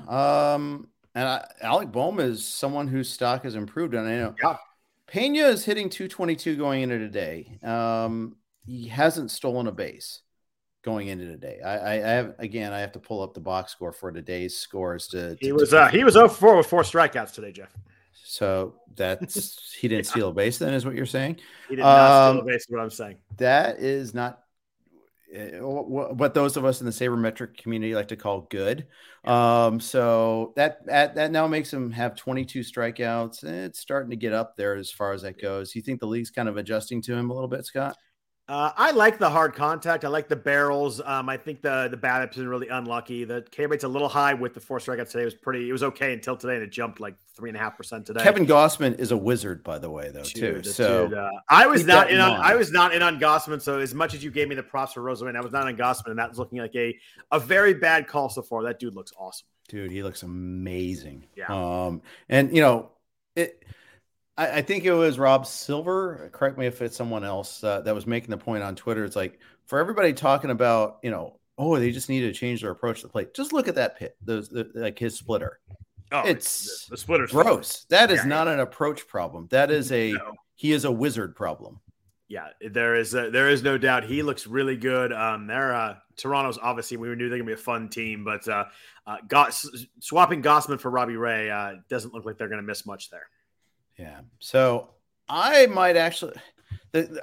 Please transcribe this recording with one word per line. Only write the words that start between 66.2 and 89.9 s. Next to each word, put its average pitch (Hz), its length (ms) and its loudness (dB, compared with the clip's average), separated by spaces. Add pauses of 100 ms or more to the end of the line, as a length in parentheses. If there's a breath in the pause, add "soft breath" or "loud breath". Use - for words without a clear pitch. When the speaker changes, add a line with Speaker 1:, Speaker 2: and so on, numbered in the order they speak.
Speaker 1:
correct 135 240 -2
me 127 100 -4
if 120 140 -6
it's 117 160 -6
someone 113 260 -6
else, 98 400 -8
uh, 101 180 -2
that 107 140 -2
was 101 100 -8
making 117 260 -4
the 101 60 -6
point 107 260 -6
on 95 120 -8
Twitter. 110 300 -4
It's 98 100 -10
like, 95 240 -4 (260 soft breath)
for 135 140 -2
everybody 190 340 2
talking 139 380 2
about, 113 520 2
you 120 60 -6
know, 85 300 -8 (180)
"Oh, 151 220 2
they 120 120 2
just 131 180 -8
need 131 100 -2
to 110 140 -2
change 120 280 -6
their 104 100 -6
approach 113 280 -6
to - 80 -18
the - 60 -20
plate." 101 200 -6
Just 285 200 -6
look 285 160 0
at 160 60 -4
that 123 220 0
pit, - 240 -14
those, 107 280 -6
the, 120 260 -8
like, 110 240 -6
his 117 180 -4
splitter. - 420 -4 (520)
Speaker 2:
Oh, 143 140 0
Speaker 1:
It's - 600 -4
Speaker 2:
the, - 60 -20
the 127 60 -10
splitter's 151 340 0
Speaker 1:
gross. - 580 2
That 202 220 6
is 165 120 4
Speaker 2:
Yeah. - 40 -2
Speaker 1:
not 160 220 0
an 143 100 0
approach 147 480 -4
problem. 85 440 -8
That 143 200 4
is 135 220 0
a, 113 180 0
Speaker 2:
No. 104 220 -6 (220)
Speaker 1:
he 151 180 0
is 143 100 2
a 135 80 0
wizard 113 440 -2
problem. 87 440 -8 (480)
Speaker 2:
Yeah, 82 220 -14 (100)
there 117 360 0
is 113 200 0
a, 120 160 -2
there 135 180 4
is 131 140 4
no 135 140 2
doubt. 127 260 2
He 131 180 -4
looks 143 260 -6
really 131 280 -2
good. 127 380 -2
Um, 110 340 -4
they're, 127 260 -2
uh, 110 220 -4 (220)
Toronto's 135 440 -2
obviously, 117 360 -6
we 117 180 -10
knew 120 140 -6
they're 123 80 -4
gonna 117 100 -8
be 110 60 -8
a 110 40 -8
fun 113 300 -6
team, 107 380 -10
but, 107 240 -6
uh, 101 160 -2 (420 loud breath)
uh, 104 100 -10 (120)
Goss-, 139 560 2 (160)